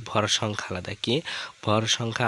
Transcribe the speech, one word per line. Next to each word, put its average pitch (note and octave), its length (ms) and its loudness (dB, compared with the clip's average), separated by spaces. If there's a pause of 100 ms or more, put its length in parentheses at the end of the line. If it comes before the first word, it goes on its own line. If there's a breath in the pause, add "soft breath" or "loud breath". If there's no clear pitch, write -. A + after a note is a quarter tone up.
ভর G#2+ 160 2 (140)
সংখ্যা G#2 320 -4
আলাদা। F#2 320 -6
কি? A2+ 120 2 (500 loud breath)
ভর G#2+ 180 4 (140)
সংখ্যা A#2 320 0